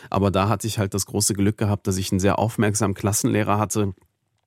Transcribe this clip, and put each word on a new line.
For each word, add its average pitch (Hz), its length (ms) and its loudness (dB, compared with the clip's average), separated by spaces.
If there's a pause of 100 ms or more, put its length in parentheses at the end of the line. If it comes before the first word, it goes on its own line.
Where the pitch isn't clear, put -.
Aber 98 220 2
da 95 180 2
hatte 113 180 0
ich 107 120 -6
halt 98 140 -2
das 101 120 -2
große - 280 -2
Glück 98 240 0
gehabt, 101 300 -2
dass 95 100 0
ich 95 140 -4
einen 98 80 0
sehr 95 200 2
aufmerksamen 104 560 0
Klassenlehrer 104 640 0
hatte, 104 340 -2 (540)